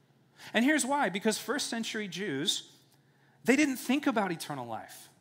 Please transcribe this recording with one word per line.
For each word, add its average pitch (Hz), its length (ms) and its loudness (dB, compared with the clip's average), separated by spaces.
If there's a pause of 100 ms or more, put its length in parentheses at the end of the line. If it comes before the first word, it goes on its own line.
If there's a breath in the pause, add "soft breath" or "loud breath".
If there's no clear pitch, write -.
(540 loud breath)
And 220 100 4
here's 285 220 4
why. 269 240 0
Because 208 260 0
first 269 320 -4
century 226 400 -4
Jews, 165 600 -4 (760 soft breath)
they 262 120 6
didn't 277 200 4
think 285 300 0
about 208 260 2
eternal 139 340 -6
life - 440 -10 (100)